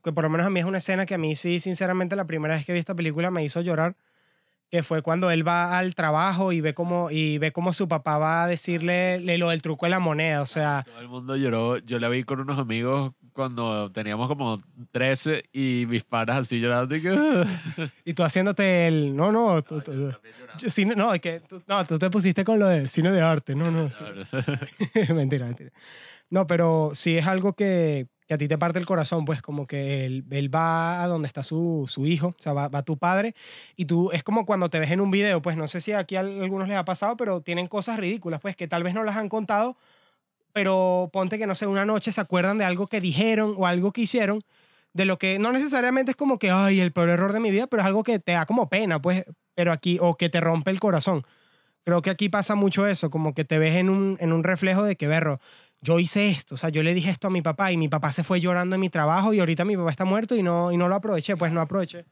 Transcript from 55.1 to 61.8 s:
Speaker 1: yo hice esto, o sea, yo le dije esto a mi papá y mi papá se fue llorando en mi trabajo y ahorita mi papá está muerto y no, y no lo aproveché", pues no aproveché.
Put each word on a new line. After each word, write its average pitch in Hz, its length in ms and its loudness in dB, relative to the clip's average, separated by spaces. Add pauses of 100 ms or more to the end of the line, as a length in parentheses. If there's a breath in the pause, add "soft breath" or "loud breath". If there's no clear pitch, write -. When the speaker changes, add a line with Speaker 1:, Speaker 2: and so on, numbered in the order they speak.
Speaker 1:
yo 165 180 2
hice 202 300 2
esto, 143 260 -4
o - 20 -10
sea, 165 120 -4
yo 156 140 0
le 170 100 2
dije 180 160 0
esto 196 180 -4
a 185 40 0
mi 180 100 0
papá 165 300 0
y 175 60 2
mi 160 100 2
papá 147 240 0
se 165 120 -2
fue 180 180 0
llorando 180 340 0
en 190 60 0
mi 185 80 0
trabajo 175 440 2
y 208 60 4
ahorita 170 260 2
mi 208 120 0
papá 170 120 0
está 160 160 -2
muerto 214 300 0
y 208 80 2
no, 175 300 2
y 175 40 2
no 175 120 2
lo 190 60 2
aproveché", 196 420 -2
pues 165 160 0
no 165 80 0
aproveché. 170 500 -4